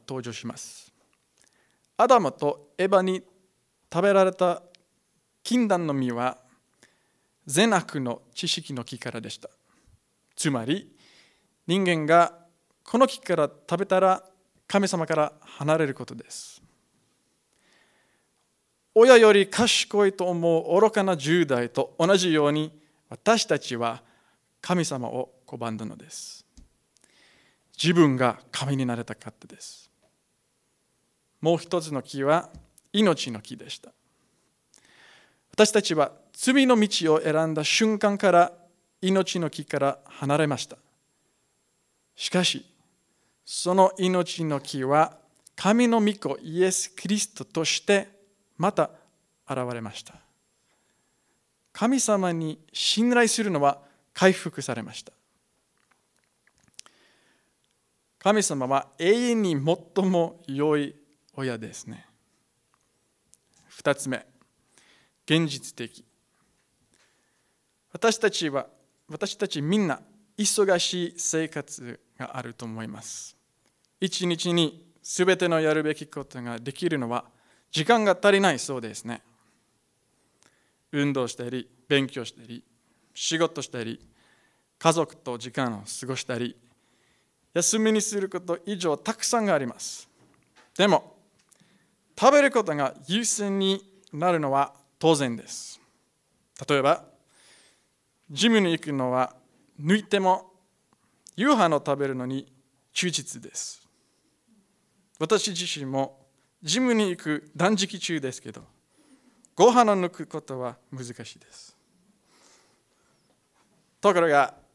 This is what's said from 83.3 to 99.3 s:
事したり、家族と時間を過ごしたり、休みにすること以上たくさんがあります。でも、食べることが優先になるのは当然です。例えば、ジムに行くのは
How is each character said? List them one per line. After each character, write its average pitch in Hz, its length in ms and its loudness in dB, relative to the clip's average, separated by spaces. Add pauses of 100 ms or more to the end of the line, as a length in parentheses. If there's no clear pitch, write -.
事 160 240 -2
し - 60 -12
た 123 140 -10
り、 113 180 -10 (800)
家 160 140 4
族 156 240 -2
と 123 200 -10
時 117 160 -14
間 123 220 -4
を 101 80 -14 (180)
過 127 60 -12
ご 131 100 -8
し - 80 -10
た 123 140 -8
り、 123 180 -8 (960)
休 175 260 0
み 220 140 4
に 214 80 2
す 202 200 -4
る 190 80 -4
こ 185 120 -8
と 175 260 -6
以 202 120 -6
上 165 180 -2
た 220 180 -6
く - 100 -12
さ 240 160 0
ん 214 40 -2
が 196 100 2
あ 147 40 2
り 135 80 -4
ま - 120 -10
す。 - 300 -14 (680)
で 190 120 4
も、 - 260 2 (1040)
食 254 140 6
べ 294 100 6
る 277 80 4
こ 240 140 0
と 160 100 -4
が 143 200 -2 (120)
優 214 180 -2
先 202 340 -4
に 196 260 -2 (280)
な 165 180 -2
る 170 80 2
の 143 140 -2
は 139 200 0 (260)
当 160 160 6
然 131 220 -2
で 104 120 -16
す。 - 320 -16 (880)
例 143 80 2
え 135 60 2
ば、 147 320 0 (1160)
ジ 151 180 0
ム 220 120 4
に 175 120 2
行 160 100 -4
く 151 100 -8
の 127 200 -2
は 127 220 -2 (460)